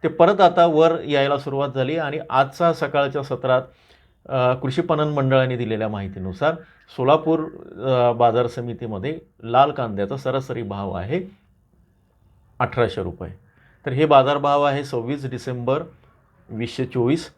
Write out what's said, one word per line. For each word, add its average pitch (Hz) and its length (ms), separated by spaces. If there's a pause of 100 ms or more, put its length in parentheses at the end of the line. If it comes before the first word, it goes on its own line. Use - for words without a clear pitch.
ते 233 40
परत 202 340
आता 170 240
वर 165 380
यायला 143 340
सुरुवात 139 380
झाली 135 220
आणि 143 220 (100)
आजचा 139 440
सकाळच्या 143 500
सत्रात, 127 380 (680)
अ, 127 240
कृषी 131 280
पणन 151 260
मंडळाने 131 500
दिलेल्या 110 300
माहितीनुसार 98 640 (420)
सोलापूर, 156 440 (440)
अ, 123 280
बाजार 117 360
समितीमध्ये 120 720 (240)
लाल 127 280
कांद्याचा 110 460
सरासरी 131 460
भाव 98 280
आहे 101 300 (1400)
अठराशे 113 440
रुपये. 87 280 (540)
तर 139 60
हे 143 140
बाजारभाव 143 580
आहे 143 200
सव्वीस 135 460
डिसेंबर 127 540 (640)
वीसशे 117 360
चोवीस 131 520